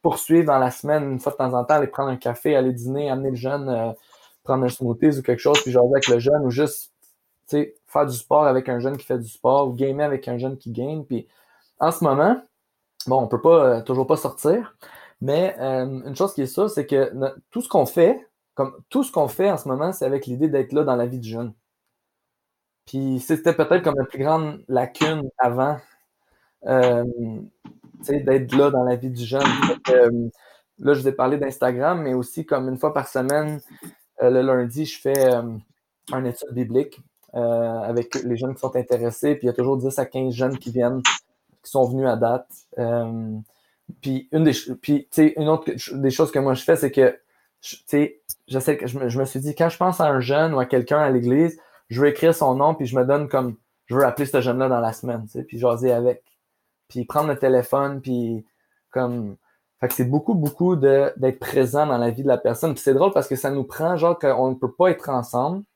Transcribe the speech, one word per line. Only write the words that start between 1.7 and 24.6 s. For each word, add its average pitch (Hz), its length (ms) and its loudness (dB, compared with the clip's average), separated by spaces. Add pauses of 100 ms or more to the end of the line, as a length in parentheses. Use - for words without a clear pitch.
aller 139 140 2
prendre 139 220 -4
un 127 60 -4
café, 123 380 -2
aller 131 180 2
dîner, 135 380 -6
amener 135 200 -4
le 127 60 -6
jeune, 135 320 -6
euh, 113 220 -2 (540)
prendre 131 200 0
un 123 40 2
smoothie 127 500 0
ou 127 40 -8
quelque 120 180 0
chose, 147 200 4
puis 131 120 -6
jaser 123 200 6
avec 135 140 2
le 120 140 4
jeune, 143 260 2
ou 127 40 0
juste, 143 420 -4 (560)
tu 143 80 -2
sais, 147 180 -4 (140)
faire 147 180 2
du 127 80 -6
sport 147 320 2
avec 131 220 2
un 123 100 -2
jeune 135 180 -4
qui - 80 -14
fait 127 140 -4
du 113 100 -10
sport, 135 380 0
ou 123 60 -4
gamer 139 340 -2
avec 139 220 -4
un 123 100 -4
jeune 131 180 -6
qui - 140 -14
game. 139 340 -6
Puis 123 220 -8 (540)
en 151 100 2
ce 165 140 -2
moment, 160 360 4 (680)
bon, 131 120 2
on 117 60 -2
peut 120 140 -2
pas, 165 240 6
euh, 117 180 4
toujours 131 240 0
pas - 100 2
sortir, 160 600 -2 (440)
mais, 151 380 0
euh, 131 260 -2 (220)
une 143 80 -10
chose 190 180 0
qui 143 100 -4
est 131 40 -2
sûre, 202 240 -2
c'est 151 160 -4
que 135 260 2
no-, 135 220 -4 (160)
tout 240 100 -6
ce - 80 -10
qu'on 156 160 4
fait, 175 400 2 (300)
comme 135 220 -4 (140)
tout 269 120 0
ce 254 80 -4
qu'on 151 160 0
fait 190 240 0
en 170 60 0
ce - 100 -10
moment, 143 260 -2
c'est - 140 -6
avec 135 200 -2
l'idée 131 220 -2
d'être 139 240 0
là 147 120 2
dans 131 120 2
la 120 100 0
vie 127 120 -8
du 113 100 -12
jeune. 113 240 -8 (1300)
Puis 135 340 -4
c'était 160 320 0
peut-être 165 300 2
comme 147 160 0
la 131 80 -2
plus - 120 -16
grande 151 500 -2